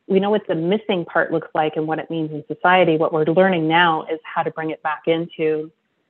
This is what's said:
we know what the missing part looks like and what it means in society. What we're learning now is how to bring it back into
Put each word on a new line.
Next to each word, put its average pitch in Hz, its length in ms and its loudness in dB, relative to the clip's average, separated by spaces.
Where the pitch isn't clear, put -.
we 190 140 2
know 202 100 0
what 208 180 0
the 185 60 0
missing 180 500 -2
part 160 260 -2
looks 160 240 -4
like 156 220 -2
and 156 100 -4
what 156 120 -4
it 143 120 -10
means 160 200 -4
in 151 180 -10
society. 175 480 2
What 156 160 0
we're 156 120 2
learning 170 440 2
now 165 360 2
is 160 180 -6
how - 200 -6
to 160 80 -2
bring 160 200 -8
it 147 120 -10
back 151 240 -6
into 165 640 -2